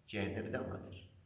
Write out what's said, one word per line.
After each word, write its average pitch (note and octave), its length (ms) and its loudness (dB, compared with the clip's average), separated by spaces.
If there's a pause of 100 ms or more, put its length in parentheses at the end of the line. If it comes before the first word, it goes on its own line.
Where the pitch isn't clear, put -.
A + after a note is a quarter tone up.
cehennemi G2 460 2
de B2+ 40 4
anlatır. - 520 -4 (160)